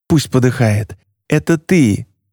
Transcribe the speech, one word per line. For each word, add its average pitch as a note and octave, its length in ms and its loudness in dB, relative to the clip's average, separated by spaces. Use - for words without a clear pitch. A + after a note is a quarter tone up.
"Пусть D3+ 220 0
подыхает. A#2 680 -2
Это D3+ 280 0
ты, C3+ 480 0